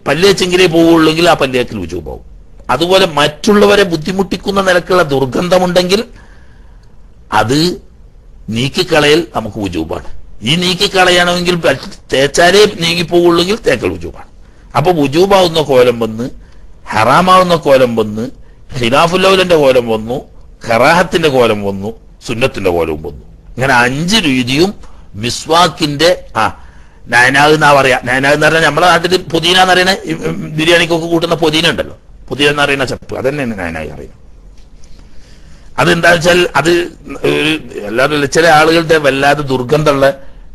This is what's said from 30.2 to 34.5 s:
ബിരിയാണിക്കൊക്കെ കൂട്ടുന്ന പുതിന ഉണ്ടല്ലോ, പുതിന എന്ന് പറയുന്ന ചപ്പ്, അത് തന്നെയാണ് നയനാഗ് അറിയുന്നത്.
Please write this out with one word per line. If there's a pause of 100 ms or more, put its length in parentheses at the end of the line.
ബിരിയാണിക്കൊക്കെ
കൂട്ടുന്ന
പുതിന
ഉണ്ടല്ലോ, (300)
പുതിന
എന്ന്
പറയുന്ന
ചപ്പ്,
അത്
തന്നെയാണ്
നയനാഗ്
അറിയുന്നത്. (1500)